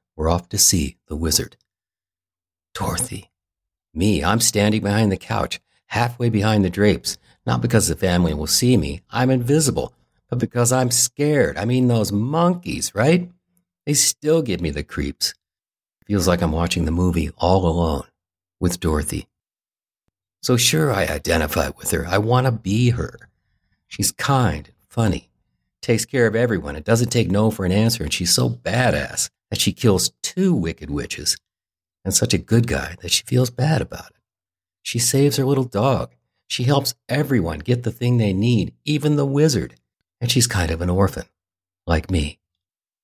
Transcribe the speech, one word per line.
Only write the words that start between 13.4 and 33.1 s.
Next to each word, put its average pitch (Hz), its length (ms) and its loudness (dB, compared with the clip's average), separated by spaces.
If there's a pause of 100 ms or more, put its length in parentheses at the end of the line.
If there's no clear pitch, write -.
They 147 80 0
still 156 480 0
give 92 180 -2
me 82 100 -2
the 71 140 -6
creeps. - 480 -6 (720)
Feels 92 240 0
like 87 140 2
I'm 82 100 0
watching 85 320 0
the 78 60 0
movie 85 480 0
All 87 280 4
Alone 80 400 0 (540)
with 90 180 -2
Dorothy. 78 480 -2 (1160)
So 123 160 2
sure, 151 340 2
I 95 140 0
identify 76 720 -2
with - 140 -6
her. 78 140 -2
I 92 120 0
want 120 260 2
to 131 80 2
be 113 380 2
her. - 400 -6 (560)
She's - 260 -4
kind, 110 580 -2 (180)
funny, 104 420 -2 (500)
takes - 240 0
care 123 220 0
of 107 100 0
everyone, 87 400 -2
and 78 80 -12
doesn't 117 260 2
take 101 200 0
no 107 200 4
for 95 140 -4
an 90 80 2
answer, 110 320 2
and 76 80 -4
she's 87 200 -2
so 123 160 2
badass 101 800 -2 (200)
that 107 100 -4
she - 120 0
kills 95 400 2 (100)
two 185 320 0
wicked 82 360 -4
witches, - 460 -6 (680)
and 98 100 -4
such - 180 0
a 90 60 0
good 113 280 0
guy 76 360 -6
that 87 80 -8